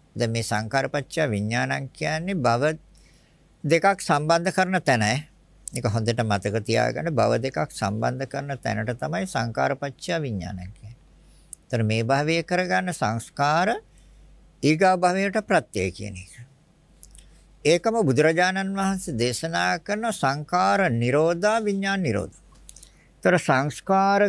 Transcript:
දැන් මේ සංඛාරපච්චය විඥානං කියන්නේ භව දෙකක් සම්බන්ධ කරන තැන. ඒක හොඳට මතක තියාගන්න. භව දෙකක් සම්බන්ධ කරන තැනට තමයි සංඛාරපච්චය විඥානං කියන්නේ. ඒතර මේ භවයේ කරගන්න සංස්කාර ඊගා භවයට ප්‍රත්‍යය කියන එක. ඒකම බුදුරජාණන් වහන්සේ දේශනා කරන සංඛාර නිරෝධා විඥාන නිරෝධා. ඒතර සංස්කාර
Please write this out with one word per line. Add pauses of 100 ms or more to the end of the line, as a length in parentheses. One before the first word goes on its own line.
(160)
දැන්
මේ
සංඛාරපච්චය
විඥානං
කියන්නේ
භව (840)
දෙකක්
සම්බන්ධ
කරන
තැන. (640)
ඒක
හොඳට
මතක
තියාගන්න.
භව
දෙකක් (120)
සම්බන්ධ
කරන
තැනට
තමයි
සංඛාරපච්චය
විඥානං (100)
කියන්නේ. (640)
ඒතර
මේ
භවයේ
කරගන්න
සංස්කාර (920)
ඊගා
භවයට
ප්‍රත්‍යය
කියන
එක. (1200)
ඒකම
බුදුරජාණන්
වහන්සේ
දේශනා
කරන
සංඛාර
නිරෝධා
විඥාන
නිරෝධා. (640)
ඒතර
සංස්කාර